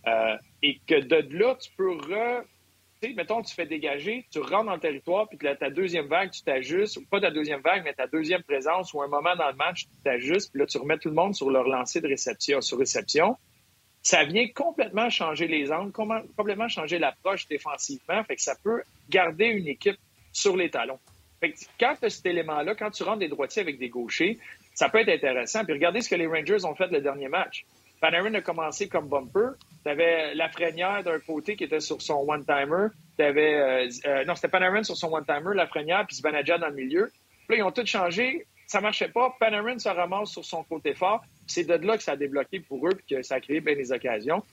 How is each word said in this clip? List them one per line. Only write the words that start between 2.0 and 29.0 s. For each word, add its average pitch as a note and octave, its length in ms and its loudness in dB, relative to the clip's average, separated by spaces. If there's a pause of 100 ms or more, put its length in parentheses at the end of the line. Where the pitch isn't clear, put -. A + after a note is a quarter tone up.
tu A3+ 80 -6
sais, C#4 60 -10
mettons, G#3+ 280 -2
tu - 100 -12
fais E3 140 -4
dégager, D#3 640 -4
tu - 80 -4
rentres D#3+ 260 2
dans G3+ 80 -2
le E3 60 -4
territoire, E3+ 500 0
puis - 80 -18
que D3 80 -8
la, C#3 100 2
ta C#3 140 -2
deuxième E3 380 0
vague, F3+ 240 2
tu - 100 -14
t'ajustes, D3+ 560 0
ou - 80 -14
pas G3 160 0
ta F#3+ 80 2
deuxième D3+ 320 -2
vague, F3+ 240 2
mais C#3+ 80 -4
ta B2+ 140 -4
deuxième D#3+ 340 0
présence, D#3 520 0
ou D3 100 -2
un C#3+ 40 -2
moment D3+ 280 2
dans E3 120 0
le C3+ 80 -2
match, E3 280 -2
tu - 200 -20
t'ajustes, C#3 480 0
puis C#3 80 -6
là, C#3+ 60 4
tu C#3 140 -4
remets D3 180 0
tout D#3+ 120 -6
le D3+ 60 -4
monde F#3 200 4
sur C3+ 160 0
leur C3 160 4
lancer C3+ 340 0
de D3 60 -2
réception, C3+ 520 0
sur B2 200 -4
réception. C3+ 580 2 (640)
Ça E3 220 4
vient G3 320 2
complètement A#3+ 540 0
changer D#3+ 360 0
les D3+ 280 0
angles, F#3 180 -4
com-, A3 320 -4 (140)
complètement G#3+ 320 -2
changer E3 300 -4
l'approche E3 480 -2
défensivement, D3 760 -4
fait C#3 140 -6
que - 40 -6
ça C#3 220 -2
peut A3+ 180 0 (280)
garder E3+ 380 4
une G3+ 200 0
équipe F#3 300 -2 (340)
sur G3 240 2
les F3 140 0
talons. B2+ 300 -4 (420)
Fait E3 100 -2
que - 60 -18 (220)
quand C4+ 200 2
t'as A3+ 100 0
cet - 160 -8
élément-là, E3 500 0
quand G#3+ 160 -6
tu - 120 -8
rentres G#3 160 -2
des F3+ 80 -2
droitiers C#3+ 340 -2
avec D#3 160 -4
des B2 120 -6
gauchers, B2 500 -2 (340)
ça D3+ 140 2
peut A3 120 4
être G#3+ 100 4
intéressant. C#3 560 0
Puis D#3 80 -2
regardez E3+ 280 2
ce - 80 -6
que F#3 60 2
les E3+ 120 0
Rangers E3 380 0
ont D3+ 100 -2
fait F3+ 120 0
le D#3+ 140 0
dernier C#3 260 -4
match. E3+ 380 -4 (340)
Panarin E3+ 340 2
a G3+ 80 -2
commencé D#3+ 460 -4
comme D#3 220 -2